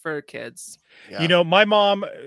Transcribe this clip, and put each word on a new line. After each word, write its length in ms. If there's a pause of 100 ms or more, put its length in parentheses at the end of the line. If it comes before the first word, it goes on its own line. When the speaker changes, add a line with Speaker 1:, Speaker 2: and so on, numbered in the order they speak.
Speaker 1:
for 200
kids. 560 (320)
Speaker 2:
Yeah. 120
Speaker 3:
You 60
know, 160
my 220
mom, 400
uh, 20 (200)